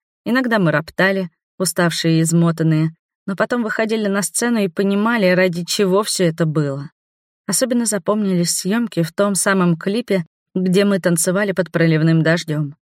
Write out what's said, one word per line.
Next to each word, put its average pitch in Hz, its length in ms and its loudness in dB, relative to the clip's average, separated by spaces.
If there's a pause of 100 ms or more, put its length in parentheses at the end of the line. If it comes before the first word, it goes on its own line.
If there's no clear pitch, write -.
(240)
Иногда 233 340 0
мы 175 120 2
роптали, 180 600 -2 (280)
уставшие 165 600 0
и 160 40 4
измотанные, 160 720 2 (320)
но 196 100 -6
потом 233 260 -2
выходили 220 440 -2
на 196 160 0
сцену 233 380 -2
и 196 80 0
понимали, 202 580 0
ради 180 380 2
чего 196 380 0
все 196 220 -2
это 165 220 0
было. 143 440 -4 (560)
Особенно 240 400 0
запомнились 190 720 0
съемки 208 460 -2
в 160 100 -4
том 202 220 0
самом 185 420 2
клипе, 196 480 -2 (300)
где 185 300 2
мы 196 160 0
танцевали 185 520 0
под 175 180 -2
проливным 165 520 2
дождем. 156 540 -2 (120)